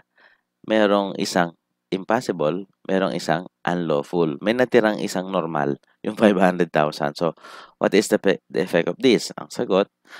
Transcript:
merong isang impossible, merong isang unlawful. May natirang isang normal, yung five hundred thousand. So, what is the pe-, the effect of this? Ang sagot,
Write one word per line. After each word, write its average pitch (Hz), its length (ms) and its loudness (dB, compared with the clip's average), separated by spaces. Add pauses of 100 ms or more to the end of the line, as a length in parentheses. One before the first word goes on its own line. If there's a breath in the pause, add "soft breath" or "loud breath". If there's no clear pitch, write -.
(680 soft breath)
merong 101 480 2
isang 87 400 -2 (340)
impossible, 92 800 -2 (180)
merong 95 300 -2
isang 85 320 -4 (160)
unlawful. 80 800 -2
May 104 100 0
natirang 120 460 2
isang 95 320 -6
normal, 78 480 -2 (240)
yung 107 160 -6
five 107 160 6
hundred 90 400 2
thousand. 76 400 0
So, 82 160 -2 (480 loud breath)
what - 160 2
is 104 160 2
the 107 80 4
pe-, - 320 0
the 92 160 -2
effect 87 240 0
of - 80 -14
this? 120 400 2
Ang - 100 -12
sagot, 101 380 0 (320 loud breath)